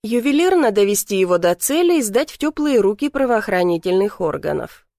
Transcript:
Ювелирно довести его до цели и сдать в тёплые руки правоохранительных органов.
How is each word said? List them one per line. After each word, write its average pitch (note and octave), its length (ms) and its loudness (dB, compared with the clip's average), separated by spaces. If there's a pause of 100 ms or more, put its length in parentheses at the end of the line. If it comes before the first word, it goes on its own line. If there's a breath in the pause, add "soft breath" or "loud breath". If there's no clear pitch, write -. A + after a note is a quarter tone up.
Ювелирно C#4+ 680 2
довести G3+ 460 0
его F3+ 200 2
до F3 160 2
цели E4+ 440 0
и C#4+ 40 0
сдать A3+ 300 -2
в - 60 -20
тёплые D4 420 0
руки G#3 300 0
правоохранительных F#3+ 1120 -2
органов. D3+ 640 -6 (140)